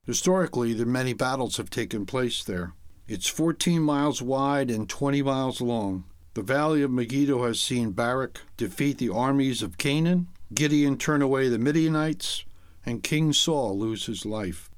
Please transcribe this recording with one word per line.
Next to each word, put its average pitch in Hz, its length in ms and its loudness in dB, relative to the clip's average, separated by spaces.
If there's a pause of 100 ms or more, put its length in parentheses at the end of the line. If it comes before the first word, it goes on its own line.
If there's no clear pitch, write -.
Historically, 123 680 2
the 117 120 0
many 127 260 0
battles 127 440 -2
have 104 140 -6
taken 110 360 -4
place 123 380 -2
there. 90 300 -4 (340)
It's 98 180 -4
fourteen 165 560 2
miles 143 400 2
wide 135 480 0
and 110 180 -2
twenty 143 340 0
miles 131 380 0
long. 101 440 -2 (300)
The 110 80 -4
Valley 147 400 2
of 135 100 0
Megiddo 127 540 2
has 117 120 0
seen 120 340 0
Barak 120 500 -2 (140)
defeat 131 420 0
the 120 100 0
armies 131 540 2
of 90 160 -6
Canaan, 165 500 2 (260)
Gideon 147 440 4
turn 147 240 2
away 135 260 2
the 117 100 2
Midianites, 156 880 0 (400)
and 120 200 -4
King 156 280 2
Saul 127 460 0
lose 110 280 -4
his 110 200 -6
life. 104 520 -6